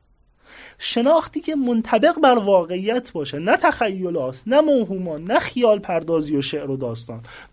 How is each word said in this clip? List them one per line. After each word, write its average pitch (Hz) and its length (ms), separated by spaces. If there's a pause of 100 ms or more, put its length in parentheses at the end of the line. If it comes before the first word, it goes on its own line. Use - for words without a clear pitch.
(800)
شناختی 302 640
که 311 160
منطبق 240 640
بر 254 180
واقعیت 196 760
باشه، 143 260
نه 202 180
تخیلات، 185 880
نه 269 140
موهومان، 185 640
نه 240 140
خیال 220 400
پردازی 160 580
و 139 60
شعر 143 280
و 135 60
داستان، 117 440 (320)